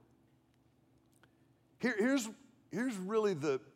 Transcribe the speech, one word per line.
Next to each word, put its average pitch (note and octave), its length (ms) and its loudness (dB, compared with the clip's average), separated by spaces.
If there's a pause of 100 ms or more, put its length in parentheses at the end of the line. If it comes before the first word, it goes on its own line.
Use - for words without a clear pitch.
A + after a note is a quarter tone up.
(1800)
Here, A#3+ 180 0
here's, A#3+ 320 2 (440)
here's A#3+ 240 -4
really G3+ 380 0
the, C#3 260 0 (160)